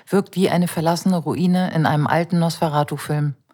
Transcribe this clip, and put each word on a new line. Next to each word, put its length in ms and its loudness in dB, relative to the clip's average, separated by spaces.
wirkt 280 -2
wie 120 2
eine 200 2
verlassene 480 0
Ruine 560 0
in 120 2
einem 220 2
alten 320 0
Nosferatu-Film. 960 -2